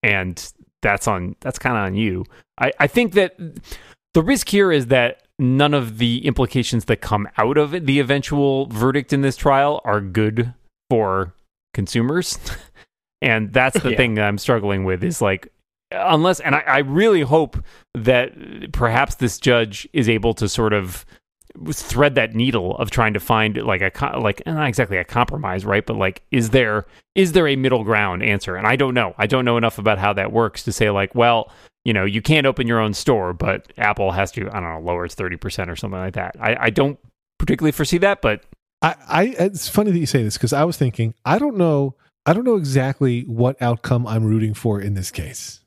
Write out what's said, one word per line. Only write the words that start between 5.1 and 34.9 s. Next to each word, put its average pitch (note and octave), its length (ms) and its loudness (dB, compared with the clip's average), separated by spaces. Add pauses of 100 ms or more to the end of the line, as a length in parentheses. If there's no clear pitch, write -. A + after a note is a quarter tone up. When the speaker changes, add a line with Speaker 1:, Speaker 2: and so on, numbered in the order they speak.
Speaker 1:
none C3+ 380 4
of A#2 240 -2
the A#2+ 260 2
implications B2 600 0
that A2 160 0
come G2+ 260 -2 (100)
out B2 200 2
of D3+ 280 0
the C#3 140 4
eventual C#3 680 0
verdict B2+ 460 0
in C#3 80 2
this C3+ 140 0
trial C#3+ 480 2
are G#2+ 180 0
good A2 520 -2 (360)
for F#2+ 440 0 (400)
consumers. B2 720 -2
<laughs> - 60 -12 (720)
And A2 300 0
that's C3 300 2
the B2+ 100 -2
Speaker 2:
Yeah. G#2+ 60 -2
Speaker 1:
thing A#2+ 180 2
that G#2+ 80 2
I'm G2+ 140 0
struggling G2+ 480 0
with F#2 180 -2
is, - 180 -4
like, G2 280 0 (420)
unless, F3 480 2
and C#3+ 160 -2
I, D3+ 100 0
I C3 120 2
really E3 420 2
hope D3 420 0 (320)
that - 800 -2
perhaps A#2+ 440 0
this A#2+ 220 -2
judge A#2 540 0
is B2 160 2
able A2+ 280 2
to G#2+ 120 -2
sort A2 240 0
of F#2+ 340 -4 (680)
thread C#3 420 2
that A2+ 180 0
needle A2 440 0
of A2 140 -4
trying A2 240 0
to G2 40 -2
find, A2 380 0
like, G#2+ 240 -2
a F#2+ 100 -2
co-, - 300 -4
like, G#2 240 -2
not D3+ 240 -2
exactly G#2 260 -2
a F2+ 80 -2
compromise, G#2 640 -2
right? G#2 200 0
But, A2+ 120 -4
like, F#2+ 240 -2 (100)
is A2+ 200 0
there, G#2+ 340 2 (300)
is F#3 180 2
there F3 120 6
a C#3 120 0
middle B2+ 260 2
ground G#2 400 0
answer? G2+ 320 -2
And G2 100 -4
I A#2+ 120 4
don't C3 160 2
know. A2 240 -2
I G#2 100 0
don't C3 160 2
know A#2+ 140 2
enough A2+ 220 0
about G#2 180 2
how G2+ 160 0
that G2 180 -2
works A2 320 0
to A2+ 80 -4
say, G#2+ 180 0
like, G2 240 0
well, A#2 380 2 (320)
you A#2 80 0
know, G2 140 0
you G#2 160 -2
can't D3+ 260 2
open B2+ 200 0
your A#2 120 0
own G#2+ 140 0
store, G2 400 0
but F#2+ 440 -4
Apple G#2 340 0
has F#2+ 200 -2
to, G2 180 -8
I G2+ 120 -8
don't - 20 -8 (120)
know, D#2+ 40 -12
lower F2 240 -4